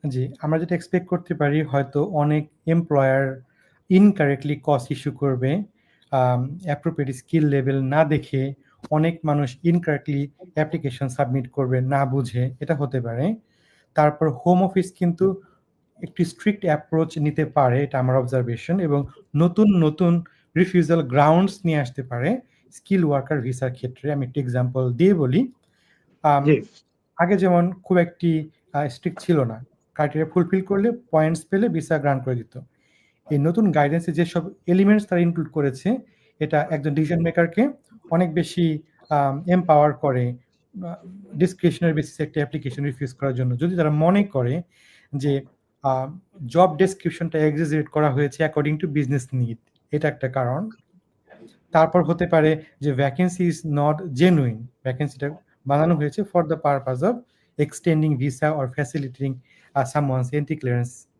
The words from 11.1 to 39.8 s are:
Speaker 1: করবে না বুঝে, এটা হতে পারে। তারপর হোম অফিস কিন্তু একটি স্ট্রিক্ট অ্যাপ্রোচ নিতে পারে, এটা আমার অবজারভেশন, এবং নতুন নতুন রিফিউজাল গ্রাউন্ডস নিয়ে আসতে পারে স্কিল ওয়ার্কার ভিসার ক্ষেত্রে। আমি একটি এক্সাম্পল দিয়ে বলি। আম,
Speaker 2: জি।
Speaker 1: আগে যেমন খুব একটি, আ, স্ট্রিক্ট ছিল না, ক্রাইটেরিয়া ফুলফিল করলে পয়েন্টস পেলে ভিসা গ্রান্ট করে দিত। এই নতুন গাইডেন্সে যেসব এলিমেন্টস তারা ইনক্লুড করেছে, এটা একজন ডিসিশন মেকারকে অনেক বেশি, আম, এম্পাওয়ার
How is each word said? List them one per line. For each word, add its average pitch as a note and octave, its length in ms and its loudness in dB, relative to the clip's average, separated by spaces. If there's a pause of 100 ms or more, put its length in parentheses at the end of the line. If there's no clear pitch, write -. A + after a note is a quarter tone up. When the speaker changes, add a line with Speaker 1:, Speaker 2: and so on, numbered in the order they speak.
Speaker 1:
করবে B2+ 300 -2
না C#3 240 0
বুঝে, B2+ 540 -4
এটা D3+ 160 -2
হতে C3 260 -4
পারে। B2 340 -4 (580)
তারপর D3+ 360 2
হোম F3+ 340 2
অফিস F#3 300 -2
কিন্তু F#3 480 0 (600)
একটি E3+ 220 -2
স্ট্রিক্ট G3+ 400 -4
অ্যাপ্রোচ D#3+ 520 0
নিতে D3 280 0
পারে, C3 380 2
এটা C3+ 160 -4
আমার B2+ 180 2
অবজারভেশন, B2 640 -2
এবং C#3+ 260 0 (300)
নতুন F3 420 4
নতুন E3+ 460 2 (340)
রিফিউজাল E3+ 440 2
গ্রাউন্ডস D3+ 640 4
নিয়ে D#3 140 0
আসতে B2+ 240 -6
পারে C3 360 -4 (320)
স্কিল F#3 340 0
ওয়ার্কার C#3+ 360 0
ভিসার B2+ 320 -4
ক্ষেত্রে। C3 400 -8
আমি C#3 120 -4
একটি B2+ 140 -6
এক্সাম্পল B2+ 540 -2
দিয়ে F3+ 200 4
বলি। E3 380 2 (720)
আম, C#3+ 200 4
Speaker 2:
জি। D3 180 4 (560)
Speaker 1:
আগে F3+ 200 2
যেমন F3+ 340 2
খুব - 260 -2
একটি, E3 520 0 (240)
আ, C#3+ 160 -2
স্ট্রিক্ট - 320 -10
ছিল D#3 220 2
না, A2+ 220 -6 (280)
ক্রাইটেরিয়া D3+ 400 -2
ফুলফিল F#3 280 2
করলে G3+ 300 0 (200)
পয়েন্টস D#3+ 340 2
পেলে G3 240 0
ভিসা D#3+ 280 -2
গ্রান্ট C3+ 260 0
করে B2+ 120 -2
দিত। A#2+ 240 -10 (720)
এই C#3+ 60 2
নতুন E3+ 340 2
গাইডেন্সে D3+ 400 0
যেসব E3+ 380 -2 (180)
এলিমেন্টস G3+ 400 4
তারা F3 140 2
ইনক্লুড E3+ 300 0
করেছে, D3+ 460 -2 (420)
এটা D3+ 300 0
একজন D3 240 -2
ডিসিশন D#3 280 0
মেকারকে E3+ 480 2 (420)
অনেক E3+ 220 2
বেশি, D#3+ 460 0 (300)
আম, C#3+ 380 0
এম্পাওয়ার D#3 460 4